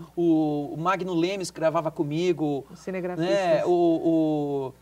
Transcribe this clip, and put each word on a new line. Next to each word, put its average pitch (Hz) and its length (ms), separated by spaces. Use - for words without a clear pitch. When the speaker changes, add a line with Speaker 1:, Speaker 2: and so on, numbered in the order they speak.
Speaker 1:
o, 156 600
o 143 40
Magno 180 360
Lemes 175 380
gravava 160 380
comigo, 151 800
Speaker 2:
Os 175 100
cinegrafistas. 180 540
Speaker 1:
né? 180 320
O, 156 1160